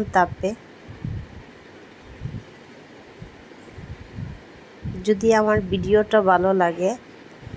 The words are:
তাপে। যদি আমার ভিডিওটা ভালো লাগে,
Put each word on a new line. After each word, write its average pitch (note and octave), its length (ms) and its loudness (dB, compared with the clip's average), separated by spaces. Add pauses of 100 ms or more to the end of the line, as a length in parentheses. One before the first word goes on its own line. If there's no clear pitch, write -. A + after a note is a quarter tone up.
(140)
তাপে। F#3 360 2 (4000)
যদি G#3+ 200 2 (120)
আমার G#3+ 180 2 (140)
ভিডিওটা G#3 480 2 (120)
ভালো F3+ 180 4 (120)
লাগে, F3 300 0 (640)